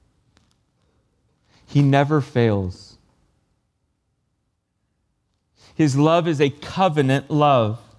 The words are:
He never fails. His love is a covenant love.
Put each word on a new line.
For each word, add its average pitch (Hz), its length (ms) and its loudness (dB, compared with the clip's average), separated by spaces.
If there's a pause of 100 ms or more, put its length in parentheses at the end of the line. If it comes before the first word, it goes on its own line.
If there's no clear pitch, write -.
(1700)
He 143 160 0
never 139 400 2
fails. 101 760 -4 (2750)
His 143 240 0
love 160 300 2
is 151 120 -4
a 143 120 2
covenant 147 800 -2
love. 135 480 0 (200)